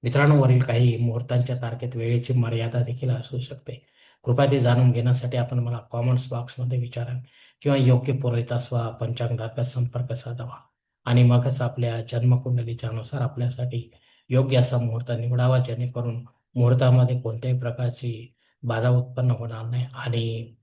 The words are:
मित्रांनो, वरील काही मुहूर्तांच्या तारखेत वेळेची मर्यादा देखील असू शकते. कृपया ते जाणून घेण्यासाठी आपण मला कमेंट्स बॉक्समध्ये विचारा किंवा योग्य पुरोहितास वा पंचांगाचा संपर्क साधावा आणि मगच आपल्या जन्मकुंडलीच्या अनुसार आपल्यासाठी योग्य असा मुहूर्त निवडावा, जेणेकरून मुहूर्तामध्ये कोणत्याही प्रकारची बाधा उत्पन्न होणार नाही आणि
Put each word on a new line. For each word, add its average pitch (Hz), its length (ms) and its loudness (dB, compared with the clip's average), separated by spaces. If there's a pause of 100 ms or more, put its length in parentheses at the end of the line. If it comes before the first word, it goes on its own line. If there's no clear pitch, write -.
मित्रांनो, 143 400 6
वरील 123 200 6
काही 117 340 4
मुहूर्तांच्या 120 600 0
तारखेत 123 400 -6
वेळेची 120 360 0
मर्यादा 117 500 0
देखील 123 280 -4
असू 127 300 -4
शकते. - 460 -14 (360)
कृपया 131 280 2
ते 139 100 2
जाणून 123 300 4
घेण्यासाठी 123 460 0
आपण 123 220 -2
मला 120 200 -4
कमेंट्स 123 500 -2
बॉक्समध्ये 123 500 -6
विचारा 120 420 -6 (420)
किंवा 139 160 2
योग्य 127 340 4
पुरोहितास 120 600 -2
वा 117 180 -2
पंचांगाचा 117 720 -4
संपर्क 123 480 -4
साधावा 120 440 -10 (480)
आणि 123 180 6
मगच 123 380 4
आपल्या 120 420 -2
जन्मकुंडलीच्या 120 880 0
अनुसार 113 300 -6
आपल्यासाठी 123 720 -4 (380)
योग्य 127 260 2
असा 123 220 2
मुहूर्त 117 320 -4
निवडावा, 123 480 2
जेणेकरून 120 580 -4 (380)
मुहूर्तामध्ये 127 680 4
कोणत्याही 120 380 -4
प्रकारची 120 760 -6 (280)
बाधा 120 260 0
उत्पन्न 123 420 2
होणार 117 340 -4
नाही 123 300 -4
आणि 113 680 -4